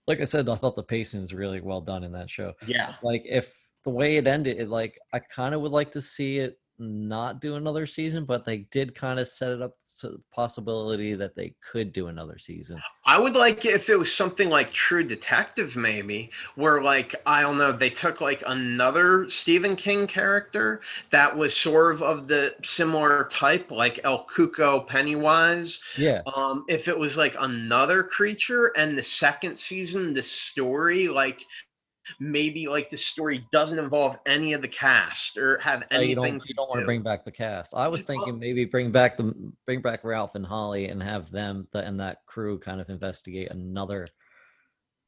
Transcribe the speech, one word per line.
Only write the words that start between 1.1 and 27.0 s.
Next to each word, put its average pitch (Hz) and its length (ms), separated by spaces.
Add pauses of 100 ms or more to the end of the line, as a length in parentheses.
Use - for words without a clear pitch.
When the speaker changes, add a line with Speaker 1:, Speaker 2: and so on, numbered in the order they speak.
Speaker 1:
is 90 100
really 95 280
well 92 200
done 92 220
in 87 80
that 90 180
show. 92 260 (120)
Speaker 2:
Yeah. 120 280 (100)
Speaker 1:
Like, 117 200
if - 320 (280)
the 139 60
way 147 260
it 135 100
ended, 135 320
it, 113 100
like, 113 300 (140)
I 123 80
kinda 139 400
would 147 100
like 147 220
to 147 80
see 139 380
it 131 200 (180)
not 110 640
do 147 140
another 151 320
season, 160 380
but 123 200
they 110 140 (140)
did 135 240
kinda 127 280
set 127 280
it 123 100
up 123 160 (220)
to - 80
the - 140 (100)
possibility 110 800
that 98 220
they 90 240
could 107 320
do 90 160
another 80 280
season. 80 460 (240)
Speaker 2:
I 143 100
would 247 200
like 233 280
it 208 100
if - 140
it 214 80
was 165 160
something 185 360
like 147 240
True 170 320
Detective, 123 720
maybe, 107 560 (240)
where, 147 260
like, 139 320 (120)
I 147 160
don't 143 160
know, 143 120
they 123 200
took, 165 300
like, 139 240
another 131 840
Stephen 180 460
King 202 320
character 208 760 (280)
that 143 260
was 151 200
sort 160 380
of, 156 80
of 143 240
the 139 380
similar 151 640
type, 160 400
like 120 320
El 135 240
Cuco, 151 600
Pennywise. 156 920 (160)
Speaker 1:
Yeah. 135 300
Speaker 2:
Um, 135 420
if 160 200
it 170 100
was, 147 180